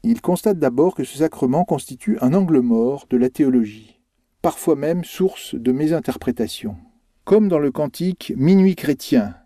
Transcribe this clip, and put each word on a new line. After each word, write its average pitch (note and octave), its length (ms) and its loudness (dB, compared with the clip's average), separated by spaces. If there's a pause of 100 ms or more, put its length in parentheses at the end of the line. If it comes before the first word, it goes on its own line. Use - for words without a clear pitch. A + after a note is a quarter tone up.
Il A#3 180 0
constate F3+ 380 0
d'abord D3 360 2
que C3 100 -4
ce - 120 -14
sacrement D3+ 480 0
constitue - 560 -4
un B2+ 140 2
angle E3+ 260 4
mort A#2+ 480 0
de B2+ 80 0
la B2 140 2
théologie, A#2+ 720 -2 (400)
parfois E3 340 0
même E3 280 -2
source - 500 -4
de B2 180 0
mésinterprétation. B2+ 1040 -4 (480)
Comme G#3 240 4
dans E3+ 100 0
le C#3+ 140 0
cantique E3+ 640 -6
Minuit F#3 400 4
chrétien A#2+ 680 -2